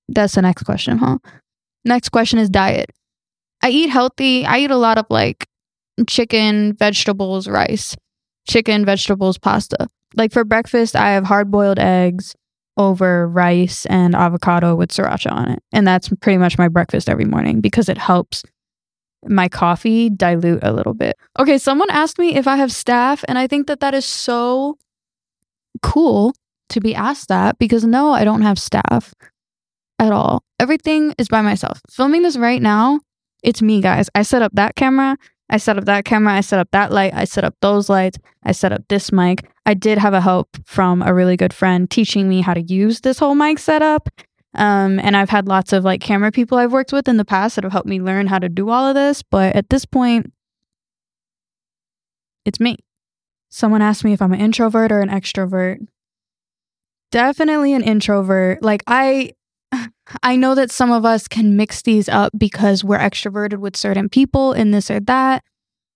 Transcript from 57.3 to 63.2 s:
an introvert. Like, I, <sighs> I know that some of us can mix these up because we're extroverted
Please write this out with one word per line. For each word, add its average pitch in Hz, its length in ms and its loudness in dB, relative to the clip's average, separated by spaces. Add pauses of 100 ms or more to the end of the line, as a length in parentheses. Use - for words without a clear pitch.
an 247 100 0
introvert. 190 800 0
Like, 214 260 0
I, 269 440 0 (400)
<sighs> - 520 -10
I 254 120 2
know 262 200 2
that 262 160 0
some 247 200 0
of 226 140 2
us 226 220 0
can 214 280 2
mix 214 260 -2
these 214 280 2
up 208 280 0
because 202 460 0
we're 202 160 0
extroverted 202 600 -4